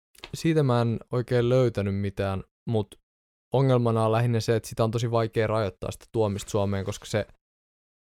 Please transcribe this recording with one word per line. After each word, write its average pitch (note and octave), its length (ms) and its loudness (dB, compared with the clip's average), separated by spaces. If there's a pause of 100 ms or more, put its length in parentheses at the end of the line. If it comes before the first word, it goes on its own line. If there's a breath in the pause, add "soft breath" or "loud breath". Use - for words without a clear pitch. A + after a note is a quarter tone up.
(340)
Siitä D#3+ 280 0
mä B2 200 2
en A#2 160 0 (140)
oikein A#2+ 360 0
löytänyt A2+ 460 2
mitään, G2 480 -4 (280)
mut G#2+ 240 -2 (600)
ongelmana A#2+ 520 2
on A2 60 2
lähinnä A#2 280 2
se, A#2 160 0
että - 120 -6
sitä - 160 -2
on A2+ 60 0
tosi A#2 200 -2
vaikea A2+ 360 0
rajoittaa G#2+ 440 -2
sitä - 220 -14
tuomista G#2 380 -2
Suomeen, G2 340 0
koska G2+ 220 -8
se G#2+ 200 -2 (760)